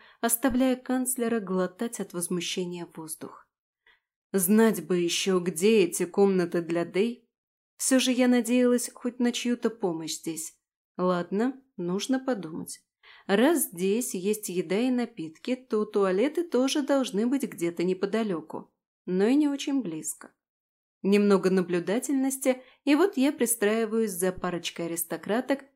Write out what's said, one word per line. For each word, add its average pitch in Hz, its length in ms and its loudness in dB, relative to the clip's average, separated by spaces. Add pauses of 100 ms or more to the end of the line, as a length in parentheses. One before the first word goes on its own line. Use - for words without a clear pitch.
(200)
оставляя 247 560 2
канцлера 247 640 -2
глотать 185 600 -4
от 180 120 -8
возмущения 175 800 -6
воздух. - 540 -14 (840)
Знать 196 540 4
бы 180 120 0
еще, 175 420 0
где 180 440 2
эти 175 200 -2
комнаты 180 580 2
для 170 220 -2
Дэй. 220 440 -4 (480)
Все - 220 2
же 247 140 2
я 247 160 4
надеялась 247 640 4
хоть 247 240 -8
на 240 140 2
чью-то 240 360 -2
помощь 160 500 -4
здесь. - 380 -10 (400)
Ладно, 185 640 -2 (160)
нужно 196 440 -2
подумать. 175 600 -8 (440)
Раз 247 400 4
здесь 190 480 -2
есть 208 340 -2
еда 180 320 -2
и 254 100 0
напитки, 240 640 -4
то 220 300 -2
туалеты 214 580 0
тоже 269 400 0
должны 240 440 0
быть 262 180 0
где-то 170 400 -4
неподалеку, 185 880 -4 (340)
но 185 200 2
и 254 100 4
не 294 120 4
очень 277 340 -2
близко. 160 500 -10 (720)
Немного 196 480 4
наблюдательности, 254 1120 0 (220)
и 285 100 4
вот 370 220 2
я 269 160 4
пристраиваюсь 226 800 0
за 185 220 -2
парочкой 175 540 -6
аристократок, 196 800 -4 (120)